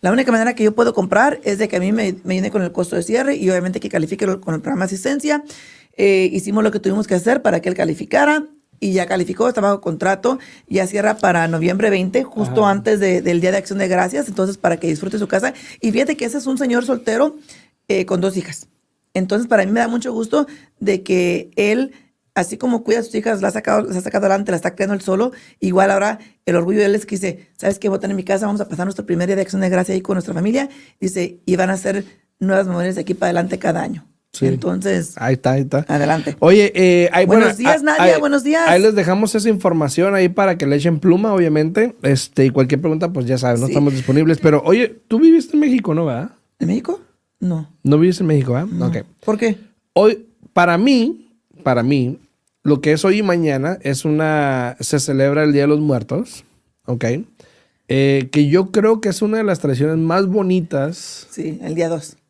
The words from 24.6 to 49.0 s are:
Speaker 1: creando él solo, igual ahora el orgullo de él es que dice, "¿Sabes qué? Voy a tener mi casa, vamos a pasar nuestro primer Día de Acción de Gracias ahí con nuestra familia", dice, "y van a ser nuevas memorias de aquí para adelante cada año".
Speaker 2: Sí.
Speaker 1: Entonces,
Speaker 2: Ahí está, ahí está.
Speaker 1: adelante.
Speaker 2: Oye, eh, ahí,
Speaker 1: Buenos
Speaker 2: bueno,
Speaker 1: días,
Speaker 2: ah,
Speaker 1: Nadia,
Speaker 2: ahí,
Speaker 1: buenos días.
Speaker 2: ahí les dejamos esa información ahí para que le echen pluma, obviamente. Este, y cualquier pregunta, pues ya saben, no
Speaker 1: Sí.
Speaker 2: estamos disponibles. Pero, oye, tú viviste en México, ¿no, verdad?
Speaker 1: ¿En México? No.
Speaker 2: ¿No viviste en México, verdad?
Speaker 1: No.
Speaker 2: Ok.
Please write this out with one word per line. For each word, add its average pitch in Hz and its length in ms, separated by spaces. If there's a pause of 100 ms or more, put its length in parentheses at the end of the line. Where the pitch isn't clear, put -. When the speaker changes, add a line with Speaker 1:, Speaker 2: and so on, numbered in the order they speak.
Speaker 1:
creando 202 200
él 190 60
solo, 214 320 (260)
igual 190 320
ahora 208 280 (260)
el 175 100
orgullo 180 240
de 208 60
él 202 100
es 202 100
que 208 120
dice, 185 400
"¿Sabes 196 220
qué? 214 100
Voy 190 80
a - 20
tener 196 160
mi 185 80
casa, 196 220
vamos 208 160
a 196 80
pasar 175 160
nuestro 196 200
primer 175 220
Día 190 80
de 196 60
Acción 190 200
de 185 60
Gracias 185 280
ahí 185 60
con 190 140
nuestra 180 180
familia", 226 360 (320)
dice, 185 440
"y 180 120
van 185 120
a 190 60
ser 196 300 (340)
nuevas 190 280
memorias 180 280
de 180 60
aquí 180 120
para 180 180
adelante 180 280
cada 170 220
año". - 240 (260)
Speaker 2:
Sí. - 140
Speaker 1:
Entonces, 180 720
Speaker 2:
Ahí 123 160
está, 131 200
ahí 135 80
está. 143 260
Speaker 1:
adelante. 151 520
Speaker 2:
Oye, 196 360
eh, 180 380
ahí, 185 120
Speaker 1:
Buenos 220 200 (100)
Speaker 2:
bueno, - 20
Speaker 1:
días, 262 240
Speaker 2:
ah, - 20
Speaker 1:
Nadia, 302 300
Speaker 2:
ahí, 302 60
Speaker 1:
buenos 285 240
días. 311 240
Speaker 2:
ahí 180 120
les 220 140
dejamos 196 400
esa 220 160
información 170 640
ahí 185 160
para 190 260
que 151 120
le 143 80
echen 151 240
pluma, 190 340
obviamente. 170 680
Este, 139 420
y 135 60
cualquier 135 280
pregunta, 160 320
pues 131 140
ya 127 140
saben, 123 200
no 127 60
Speaker 1:
Sí. 135 60
Speaker 2:
estamos 143 200
disponibles. 147 480
Pero, 151 240
oye, 226 440
tú 226 120
viviste 320 360
en 294 60
México, 233 340
¿no, 165 100
verdad? 135 240 (300)
Speaker 1:
¿En - 80
México? 247 340 (380)
No. 160 420
Speaker 2:
¿No 143 160
viviste 175 240
en 180 60
México, 135 260
verdad? 151 140
Speaker 1:
No. 175 220
Speaker 2:
Ok. - 80 (280)